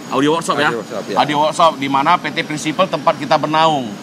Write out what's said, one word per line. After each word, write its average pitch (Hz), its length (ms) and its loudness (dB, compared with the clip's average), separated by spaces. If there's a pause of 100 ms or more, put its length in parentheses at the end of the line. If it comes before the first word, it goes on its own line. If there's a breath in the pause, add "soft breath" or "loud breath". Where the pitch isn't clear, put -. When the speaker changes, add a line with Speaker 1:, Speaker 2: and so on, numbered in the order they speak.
Speaker 1:
Audio 143 300 2
Workshop 165 200 -4
ya? 147 120 2
Speaker 2:
Audio 117 100 -4
Workshop, 101 240 -8
ya. 101 140 -4
Speaker 1:
Audio 139 220 2
Workshop, 156 360 4
di 139 120 -4
mana 139 260 2
P 170 160 -2
T 147 120 -6
Principal 151 440 -2
tempat 160 300 0
kita 147 180 0
bernaung. 151 560 2 (120)